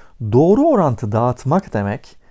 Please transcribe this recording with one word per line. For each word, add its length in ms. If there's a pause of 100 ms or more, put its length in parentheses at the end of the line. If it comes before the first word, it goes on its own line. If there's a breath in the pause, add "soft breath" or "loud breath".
(320 soft breath)
Doğru 360
orantı 440
dağıtmak 600
demek, 440 (140 soft breath)